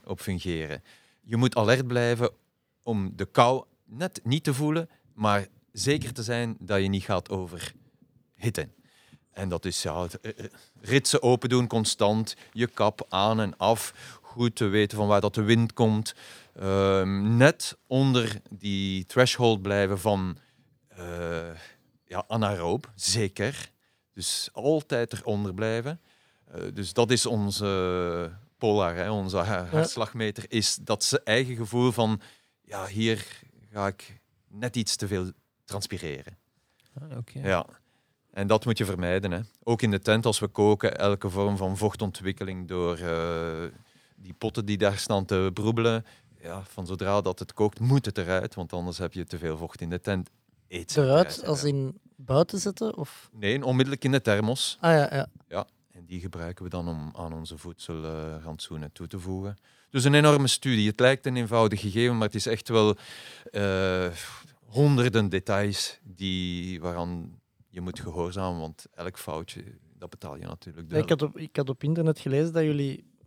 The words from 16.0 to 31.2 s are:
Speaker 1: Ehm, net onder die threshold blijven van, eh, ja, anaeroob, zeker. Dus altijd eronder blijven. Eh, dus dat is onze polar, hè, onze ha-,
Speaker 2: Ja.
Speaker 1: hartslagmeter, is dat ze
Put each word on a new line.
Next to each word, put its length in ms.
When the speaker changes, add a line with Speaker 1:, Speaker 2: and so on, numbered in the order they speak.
Speaker 1:
Ehm, 800
net 400
onder 540
die 560
threshold 560
blijven 360
van, 380
eh, 600
ja, 240
anaeroob, 680
zeker. 760
Dus 400
altijd 600
eronder 420
blijven. 460
Eh, 180
dus 180
dat 180
is 160
onze 1040
polar, 360
hè, 160
onze 260
ha-, 200
Speaker 2:
Ja. 80
Speaker 1:
hartslagmeter, 840
is 340
dat 220
ze 180